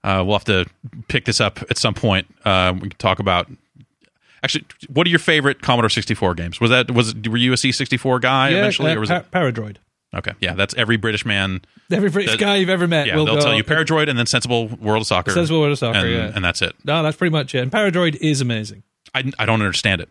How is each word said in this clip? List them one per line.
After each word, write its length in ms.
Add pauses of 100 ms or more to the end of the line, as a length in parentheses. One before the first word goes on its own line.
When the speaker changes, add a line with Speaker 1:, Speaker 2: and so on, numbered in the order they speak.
Speaker 1:
Uh, 240
we'll 100
have 80
to 220 (420)
pick 180
this 140
up 200 (100)
at 80
some 160
point. 320 (180)
Uh, 300
we 140
can 100
talk 200
about, 300 (960)
actually, 220 (280)
what 140
are 40
your 80
favorite 440
Commodore 280
sixty-four 440
games? 260
Was 100
that, 200
was 200
it, 180
were 80
you 160
a 40
C 160
sixty-four 480
guy 300
Speaker 2:
Yeah, 80
Speaker 1:
eventually, 340
Speaker 2:
uh, 40
Speaker 1:
or 40
was 100
Speaker 2:
Pa-, 60
Speaker 1:
it 140
Speaker 2:
Paradroid. 460 (360)
Speaker 1:
Okay, 280
yeah, 140
that's 200
every 220
British 280
man 360 (320)
Speaker 2:
Every 180
British 220
Speaker 1:
that 80
Speaker 2:
guy 160
you've 120
ever 200
met 180
Speaker 1:
Yeah, 100
Speaker 2:
will 100
Speaker 1:
they'll 100
Speaker 2:
go, 60
Speaker 1:
tell 120
you 80
Paradroid 460
and 100
then 80
Sensible 400
World 360
of 40
Soccer. 240
Speaker 2:
Sensible 300
World 120
of 60
Soccer, 200
Speaker 1:
and, 120
Speaker 2:
yeah. 240
Speaker 1:
and 100
that's 180
it. 120 (100)
Speaker 2:
No, 200
that's 120
pretty 140
much 240
it. 60
And 100
Paradroid 460
is 240
amazing. 420 (320)
Speaker 1:
I, 240
I 80
don't 140
understand 400
it. 100